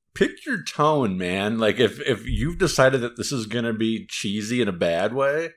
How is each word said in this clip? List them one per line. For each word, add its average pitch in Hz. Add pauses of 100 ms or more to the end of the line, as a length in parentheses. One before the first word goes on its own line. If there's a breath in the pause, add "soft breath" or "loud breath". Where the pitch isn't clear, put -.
(140)
pick -
your 240
tone, 143
man. 98
Like, 110
if, 110
if 110
you've 143
decided 135
that 120
this 107
is 113
gonna 113
be 110
cheesy 107
in 104
a -
bad 87
way, 143